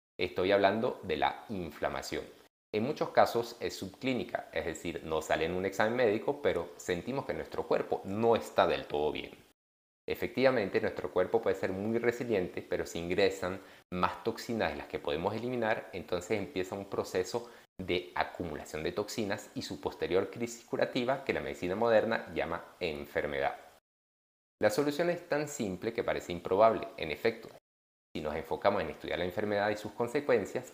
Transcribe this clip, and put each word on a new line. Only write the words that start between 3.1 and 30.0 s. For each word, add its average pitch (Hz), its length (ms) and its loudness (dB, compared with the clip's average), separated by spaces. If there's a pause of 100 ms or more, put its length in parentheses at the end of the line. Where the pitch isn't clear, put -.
es 90 160 -4
subclínica, 101 760 -4
es 80 140 -2
decir, 80 380 -4
no 78 180 0
sale 78 240 0
en 87 80 0
un 92 120 0
examen 110 300 2
médico, 120 460 2
pero 87 360 2
sentimos 117 480 -4
que - 80 -4
nuestro - 340 -4
cuerpo - 360 0
no 110 320 4
está - 320 4
del 71 200 0
todo 73 240 0
bien. - 200 -8 (760)
Efectivamente, 110 680 2
nuestro - 320 -2
cuerpo 101 300 4
puede 95 160 2
ser 98 140 -2
muy 104 260 -2
resiliente, 117 640 0
pero 82 240 -4
si 85 140 -6
ingresan 92 600 2 (300)
más 90 320 0
toxinas 110 480 -2
de 71 60 -8
las 69 100 -10
que - 120 -6
podemos 87 360 0
eliminar, 117 560 -2
entonces 92 480 -4
empieza 92 360 -4
un 98 100 -6
proceso 101 640 -4 (280)
de 90 380 -2
acumulación 78 680 -4
de 87 100 0
toxinas 104 600 -4
y - 100 -6
su - 180 -8
posterior 90 500 0
crisis - 340 -6
curativa 127 600 0
que 107 80 0
la 78 80 0
medicina 80 340 -2
moderna 113 580 4
llama 80 300 -2 (160)
enfermedad. 73 760 -2 (1040)
La 107 80 6
solución 147 400 2
es 175 180 -2
tan 147 200 0
simple 107 460 -4
que 92 120 -2
parece 78 260 0
improbable, 95 640 4
en 78 160 -4
efecto. - 380 -2 (640)
Si 85 60 -4
nos 76 140 -2
enfocamos 87 460 2
en 78 80 -2
estudiar 78 300 -4
la 87 60 2
enfermedad 104 440 0
y 107 80 0
sus - 140 -8
consecuencias, 120 840 0